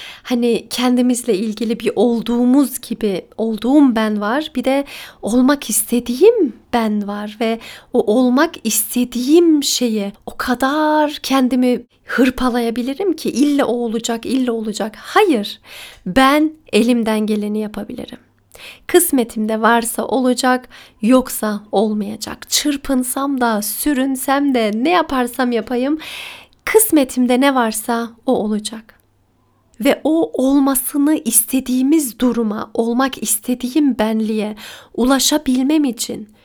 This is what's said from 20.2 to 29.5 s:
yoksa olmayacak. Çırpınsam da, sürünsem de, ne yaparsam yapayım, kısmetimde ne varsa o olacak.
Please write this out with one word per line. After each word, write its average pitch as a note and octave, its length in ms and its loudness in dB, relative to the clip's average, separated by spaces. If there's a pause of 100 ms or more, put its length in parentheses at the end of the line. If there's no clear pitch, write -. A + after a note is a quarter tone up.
yoksa A3 580 2 (120)
olmayacak. G#3+ 800 -4
Çırpınsam C#4 880 -2
da, A3+ 220 0
sürünsem C4+ 920 0
de, A3 200 2
ne B3 160 0
yaparsam C4 640 0
yapayım, B3+ 460 -2 (680)
kısmetimde B3+ 760 2
ne C#4 140 4
varsa A#3 560 -2 (160)
o B3 180 0
olacak. G#3+ 560 -8 (800)